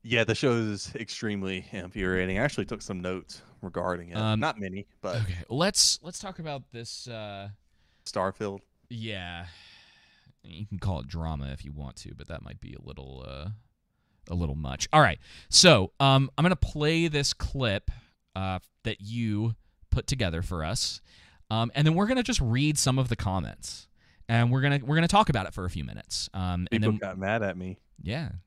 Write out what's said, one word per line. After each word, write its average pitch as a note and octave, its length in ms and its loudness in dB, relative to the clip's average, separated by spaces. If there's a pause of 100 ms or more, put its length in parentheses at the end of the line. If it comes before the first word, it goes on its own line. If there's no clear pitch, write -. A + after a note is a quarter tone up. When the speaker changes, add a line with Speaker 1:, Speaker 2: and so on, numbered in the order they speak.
Speaker 1:
Yeah, A#2 220 2
the G#2+ 120 4
show C3+ 180 2
is G#2+ 420 -2
extremely G2 760 -4
infuriating. F#2 680 0
I B2 40 2
actually C3 220 -2
took A2 160 -10
some F#2 200 -8
notes F#2 400 -8 (200)
regarding F2+ 480 -6
it. E2+ 80 -8
Speaker 2:
Um, A2 220 0
Speaker 1:
Not A#2+ 200 -2
many, G2 260 -8 (160)
but G2+ 220 -4
Speaker 2:
okay, F#2 120 -4 (140)
let's, E3+ 540 0
let's C#3+ 160 -14
talk F#3+ 200 -14
about D3 320 -10
this, A#2 360 -14
uh, G#2 420 -12 (560)
Speaker 1:
Starfield. G2 540 -2 (300)
Speaker 2:
Yeah. F#2 560 -8 (1000)
You F2 200 -12
can G2+ 120 -10
call F2 220 -2
it B1 80 -10
drama D#2 460 -6
if C#2 100 -12
you C#2+ 80 -12
want D2 260 -12
to, - 180 -16
but - 120 -18
that - 160 -12
might - 160 -16
be - 180 -16
a - 80 -16
little, C2+ 400 -14
uh, C#2 220 -12 (840)
a E2+ 60 -4
little D#2+ 200 0
much. C#2 360 -6
All D#3 80 8
right. G2+ 200 6 (280)
So, C3+ 540 8
um, C3+ 360 6
I'm D3 60 4
gonna F3+ 140 4
play E3 500 2
this D3 260 2
clip, A#2 560 -2 (460)
uh, F#2+ 240 -2 (240)
that A2 160 -4
you A2 560 0 (340)
put - 160 2
together F2+ 360 0
for E2 240 -4
us, - 340 -4 (500)
um, A2+ 260 0
and D3 120 4
then D#3+ 60 6
we're G3 140 4
gonna B3+ 160 2
just A3+ 180 0
read C#3 360 2
some C3 220 2
of B2+ 80 0
the A#2 80 0
comments, - 720 -6 (400)
and A#2+ 240 4
we're C3 80 2
gonna, C#3+ 240 4
we're C#3+ 120 0
gonna E3 120 4
talk G#3 220 6
about G#2+ 160 2
it - 80 -10
for G2 100 -6
a F2+ 60 -2
few D2+ 160 -6
minutes. - 480 -8
Um, F2+ 400 -2
and A2 80 2
Speaker 1:
People A2 100 4
Speaker 2:
then G#2+ 60 0
Speaker 1:
got F#2+ 200 -6
mad G2+ 240 0
at F#2+ 140 0
me. F#2 240 -8 (220)
Speaker 2:
Yeah. A2+ 300 -6 (140)